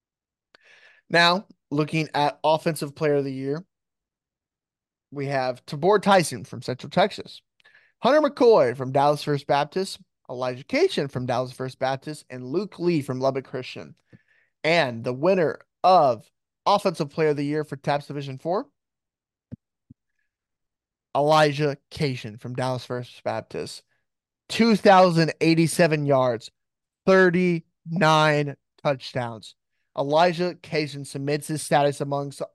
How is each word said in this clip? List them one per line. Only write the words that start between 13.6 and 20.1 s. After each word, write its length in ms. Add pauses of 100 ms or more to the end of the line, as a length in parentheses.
And 400
the 100
winner 460 (240)
of 480 (340)
Offensive 460
Player 200
of 60
the 80
Year 200
for 100
tabs 320
Division 320
four, 300 (2500)